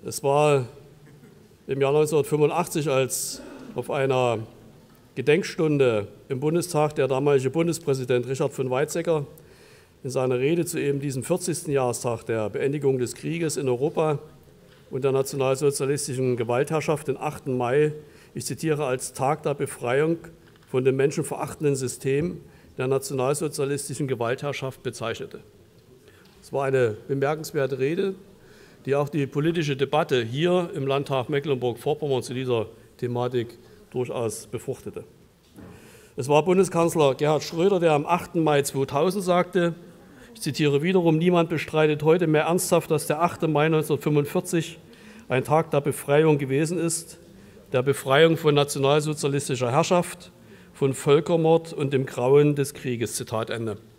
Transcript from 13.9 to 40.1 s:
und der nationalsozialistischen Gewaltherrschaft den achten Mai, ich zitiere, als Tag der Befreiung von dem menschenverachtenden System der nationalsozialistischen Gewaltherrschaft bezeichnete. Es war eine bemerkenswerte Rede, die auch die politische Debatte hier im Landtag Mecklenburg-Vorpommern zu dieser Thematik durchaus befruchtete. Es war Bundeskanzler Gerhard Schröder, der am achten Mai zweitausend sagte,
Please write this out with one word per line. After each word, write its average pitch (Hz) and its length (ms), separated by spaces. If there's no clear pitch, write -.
und 131 140
der 135 80
nationalsozialistischen 135 1300
Gewaltherrschaft 143 720
den 135 100
achten 143 380
Mai, 139 380
ich - 140
zitiere, 151 400
als 127 260
Tag 143 300
der 151 100
Befreiung 139 640
von 127 120
dem 131 120
menschenverachtenden 143 800
System 139 680
der 131 120
nationalsozialistischen 139 1200
Gewaltherrschaft 127 720
bezeichnete. 120 600
Es - 100
war 135 140
eine 123 320
bemerkenswerte 139 680
Rede, 175 380
die 135 80
auch 143 140
die 139 180
politische 151 480
Debatte 139 480
hier 170 500
im 135 140
Landtag 135 420
Mecklenburg-Vorpommern 139 960
zu 123 100
dieser 123 320
Thematik 123 640
durchaus 120 560
befruchtete. - 560
Es 127 140
war 147 140
Bundeskanzler 170 720
Gerhard 147 300
Schröder, 180 360
der 165 120
am 151 160
achten 170 360
Mai 147 200
zweitausend 143 600
sagte, 175 520